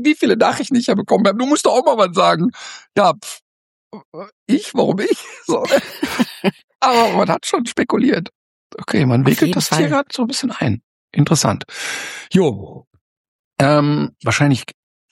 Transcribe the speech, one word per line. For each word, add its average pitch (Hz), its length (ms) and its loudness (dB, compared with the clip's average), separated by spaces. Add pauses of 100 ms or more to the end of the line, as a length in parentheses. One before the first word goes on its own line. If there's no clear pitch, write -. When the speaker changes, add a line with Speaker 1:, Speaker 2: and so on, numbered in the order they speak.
Speaker 1:
wie 302 120 2
viele 220 220 2
Nachrichten 240 380 0
ich 240 120 0
ja 226 80 2
bekommen 196 320 2
habe, 196 100 0
du 247 80 -2
musst 277 200 2
doch - 80 2
auch 247 120 2
mal 254 120 2
was 185 180 2
sagen. 175 360 2 (460)
Ja, 196 160 4
pf, - 280 -18 (1040)
ich? 294 260 -2
Warum 196 280 0
ich? - 320 -2
<laughs> - 120 -20
So, - 180 -2
ne? - 180 2 (600)
Speaker 2:
<laughs> - 380 -6
Speaker 1:
Aber 233 380 2
man 160 120 2
hat - 160 -2
schon 294 200 -2
spekuliert. - 640 -2 (480)
Okay, - 280 0
man 127 160 2
Speaker 2:
Auf 131 60 0
Speaker 1:
wickelt 240 220 2
Speaker 2:
jeden 185 60 0
Speaker 1:
das - 120 -2
Speaker 2:
Fall. - 120 0
Speaker 1:
Tier 311 100 0
grad 285 240 -2
so - 100 -4
ein 226 40 0
bisschen 262 240 -4
ein. 117 300 -4 (300)
Interessant. 143 540 0 (680)
Jo. 135 560 0 (720)
Ähm, 147 640 2
wahrscheinlich, 131 400 0 (480)